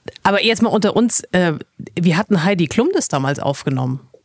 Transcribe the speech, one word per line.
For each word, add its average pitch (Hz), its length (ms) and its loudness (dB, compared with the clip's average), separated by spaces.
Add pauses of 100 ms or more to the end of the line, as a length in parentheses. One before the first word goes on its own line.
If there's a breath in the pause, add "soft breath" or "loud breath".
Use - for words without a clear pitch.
(220)
aber 196 200 0
jetzt 214 200 0
mal 226 80 2
unter 208 260 2
uns, 226 260 2 (100)
äh, 180 200 2 (480)
wie 170 160 4
hat 196 140 -2
denn 175 140 2
Heidi 185 220 2
Klum 254 280 0
das 339 140 -2
damals 139 300 -2
aufgenommen? 131 640 -4 (240)